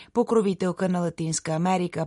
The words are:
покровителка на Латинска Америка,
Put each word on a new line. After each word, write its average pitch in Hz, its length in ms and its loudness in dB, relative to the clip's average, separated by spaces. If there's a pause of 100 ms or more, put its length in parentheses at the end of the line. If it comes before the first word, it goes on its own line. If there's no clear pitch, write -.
(140)
покровителка 196 760 2
на 180 100 0
Латинска 165 520 -4
Америка, 175 560 0